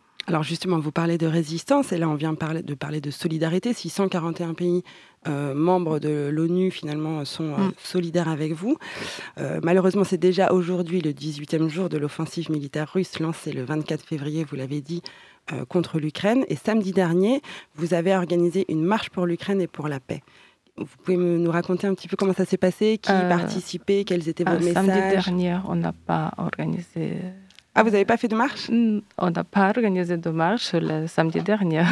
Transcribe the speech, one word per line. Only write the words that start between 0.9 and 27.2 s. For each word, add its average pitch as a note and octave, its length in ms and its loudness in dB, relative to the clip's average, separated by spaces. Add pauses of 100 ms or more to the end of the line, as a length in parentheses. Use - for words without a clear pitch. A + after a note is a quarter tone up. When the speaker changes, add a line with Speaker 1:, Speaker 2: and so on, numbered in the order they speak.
Speaker 1:
parlez E3 260 0
de D#3+ 100 0
résistance, E3 680 0
et F3 40 0
là D#3+ 120 0
on D3+ 60 0
vient D#3 200 -2
parler, D#3+ 260 -4
de D3 120 -8
parler D3 260 -6
de C#3+ 120 -6
solidarité. E3 600 -2
Si F3+ 180 -6
cent F#3+ 200 0
quarante E3 320 -4
et - 20 -2
un E3 100 -4
pays, F3 300 0 (420)
euh, C#3+ 280 -4
membres D#3+ 460 2
de D3 320 -2
l'onu E3+ 380 2
finalement D#3 540 -4
sont, D3+ 300 -6
euh, C#3 40 -2 (120)
Speaker 2:
Mm. - 80 -2
Speaker 1:
solidaires E3+ 500 -2
avec D#3 240 -2
vous, F#3+ 260 -2 (600)
euh, - 260 -4
malheureusement F#3 400 4
c'est F3+ 140 0
déjà F3+ 340 4
aujourd'hui F3+ 480 0
le D#3 140 -2
dix-huitième D3+ 560 -2
jour F3 180 -2
de D#3 100 -4
l'offensive D#3 540 -4
militaire D3+ 400 -4
russe - 280 -4
lancée D#3+ 340 -4
le C3+ 100 -6
vingt-quatre D3+ 400 -4
février, D3+ 400 -4
vous C#3+ 140 -8
l'avez C3+ 240 -6
dit, E3+ 200 -8 (520)
euh, C3 100 -6
contre D#3+ 340 0
l'Ukraine. G3 520 0
Et C#3+ 80 -2
samedi G#3+ 340 0
dernier, F#3+ 500 2 (340)
vous D#3+ 180 -2
avez F3 200 4
organisé F3 540 2
une D#3 160 0
marche G#3 260 0
pour F3+ 180 -2
l'Ukraine F#3+ 340 -2
et E3 60 -2
pour D3+ 200 -8
la C#3 140 -4
paix. - 220 -8 (520)
Vous - 100 -8 (200)
pouvez F#3 100 2
me, F3 220 2
nous E3+ 140 2
raconter F3 360 0
un G3 80 2
petit - 140 -16
peu G3 80 -2
comment F#3+ 160 2
ça F#3 100 2
s'est F3+ 140 0
passé, G#3+ 440 2
qui - 120 0
Speaker 2:
Euh, F#3 160 4
Speaker 1:
participait, F3+ 760 0
quels F3 240 -2
étaient E3 160 -2
vos F3+ 80 4
Speaker 2:
euh, E3+ 80 4
Speaker 1:
messages ? F3 140 2 (120)
Speaker 2:
samedi F#3+ 240 4
dernier, F3+ 480 2 (120)
on F3 60 -2
n'a E3+ 180 0
pas E3 440 -2
organisé D#3+ 760 -4 (640)